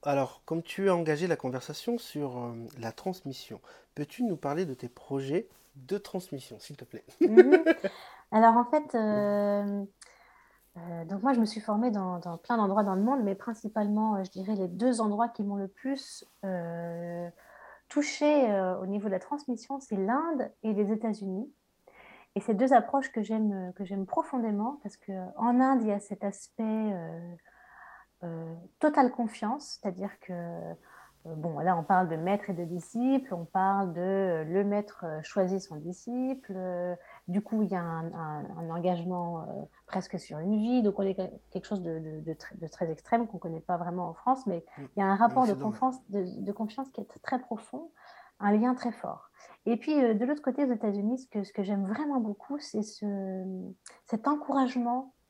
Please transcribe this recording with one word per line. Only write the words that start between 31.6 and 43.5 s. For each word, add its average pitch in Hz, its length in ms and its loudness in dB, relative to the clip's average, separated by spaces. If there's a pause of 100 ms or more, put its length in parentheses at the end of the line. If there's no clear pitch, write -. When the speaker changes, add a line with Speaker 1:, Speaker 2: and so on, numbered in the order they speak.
Speaker 2:
on 165 60 -2
parle 185 260 4
de 160 80 -2
maître 190 340 -2
et - 20 -2
de 175 120 -4
disciple, 240 680 0
on 170 100 -6
parle 190 480 2
de, 165 80 -4
euh, 185 440 2
le 180 200 2
maître, 202 400 -2
euh, 156 180 -6
choisit 185 380 0
son 165 160 -12
disciple, 240 800 -6
euh, 180 380 -2 (340)
du 190 140 0
coup, 220 200 0
il 196 60 2
y 196 60 0
a 180 80 0
un, 165 320 -4
un, 156 300 -6 (120)
un 165 140 -6
engagement, 175 720 -2
euh, - 20 -8 (420)
presque 185 320 -6
sur 151 200 -10
une 190 180 2
vie, 233 260 4
donc 202 160 2
on 202 40 0
est 196 120 0
que-, 185 200 -6 (160)
quelque 190 160 -6
chose 196 160 -4
de, 165 160 -4
de, 156 220 -8
de 160 120 -4
tr-, - 260 -10
de 170 100 -10
très 165 220 -4
extrême 233 360 0
qu'on 196 120 -10
connaît 165 220 -6